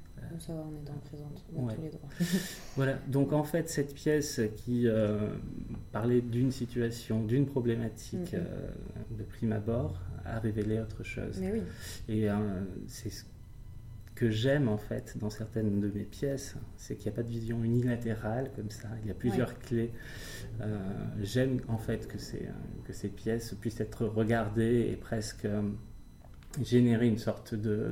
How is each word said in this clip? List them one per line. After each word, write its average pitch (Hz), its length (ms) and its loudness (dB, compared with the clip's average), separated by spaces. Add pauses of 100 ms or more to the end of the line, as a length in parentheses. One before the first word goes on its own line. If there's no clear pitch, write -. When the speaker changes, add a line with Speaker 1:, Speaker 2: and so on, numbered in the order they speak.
(200)
Speaker 1:
euh, - 20 -12 (100)
Speaker 2:
Bon, 165 80 -8
ça 165 140 -8
va, 160 120 -4
on 151 160 -8
est 147 40 -8
dans 143 80 -8
le 143 80 -6
présent, 147 280 -10 (240)
on 135 100 -2
a 120 40 0
Speaker 1:
ouais. 110 80 -2
Speaker 2:
tous 160 60 -4
les 156 80 -6
droits. 147 200 -10 (100)
Speaker 1:
<laughs> - 580 0
Voilà, 135 200 4 (120)
donc 139 240 4
en 151 100 6
fait, 165 240 0
cette 143 260 0
pièce 147 460 2 (160)
qui, 120 320 4
euh, 107 480 4 (560)
parlait 120 300 4
d'une 123 300 2
situation, 117 720 0
d'une 131 200 4
problématique, 120 840 0
Speaker 2:
Mhm. 98 140 0
Speaker 1:
euh, - 240 -6 (480)
de 104 60 -6
prime - 280 -2
abord, 107 480 0 (240)
a 110 160 -4
révélé 107 400 2
autre 107 240 -4
chose. 104 380 -4
Speaker 2:
Mais 190 100 0
oui. 220 100 0 (460)
Speaker 1:
Et, 107 220 4
euh, 101 80 4 (500)
c'est - 220 -8
ce - 160 -10 (920)
que 117 140 4
j'aime, 131 400 4
en 104 80 4
fait, - 400 -6
dans 104 140 -2
certaines 107 500 2
de 101 80 2
mes 101 140 -2
pièces, - 520 -4 (220)
c'est - 180 -8
qu'il - 160 -4
n'y - 20 -8
a - 40 -8
pas 120 60 0
de 117 60 -4
vision 117 340 -2
unilatérale 117 920 2
comme 104 140 -6
ça. - 180 -10 (140)
Il 110 60 -4
y 95 40 -2
a - 40 -6
plusieurs 120 340 2
Speaker 2:
Ouais. - 60 -10 (100)
Speaker 1:
clés. 117 260 2 (720)
Euh, 107 160 0 (460)
j'aime, 127 440 4
en 113 100 0
fait, 110 300 -2
que - 120 -6
ces, - 280 -6 (380)
que - 80 -8
ces - 160 -4
pièces 113 500 -2
puissent - 220 -2
être 110 240 -2
regardées 110 840 4
et 117 40 -2
presque, - 500 -4
euh, 104 160 2 (1000)
générer 120 460 8
une 107 100 6
sorte - 380 -2
de, 107 360 2